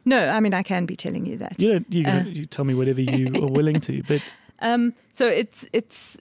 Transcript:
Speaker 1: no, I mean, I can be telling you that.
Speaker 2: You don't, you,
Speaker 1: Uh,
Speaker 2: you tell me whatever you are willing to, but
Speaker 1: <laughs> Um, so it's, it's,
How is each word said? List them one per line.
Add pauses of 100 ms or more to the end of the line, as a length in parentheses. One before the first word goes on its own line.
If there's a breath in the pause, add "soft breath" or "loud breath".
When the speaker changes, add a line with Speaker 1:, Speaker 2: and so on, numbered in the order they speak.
Speaker 1:
no,
I
mean,
I
can
be
telling
you
that.
Speaker 2:
You
don't,
you,
Speaker 1:
Uh,
Speaker 2:
you
tell
me
whatever
you (160)
are
willing
to,
but (180 loud breath)
Speaker 1:
<laughs> (140 loud breath)
Um, (200)
so
it's,
it's,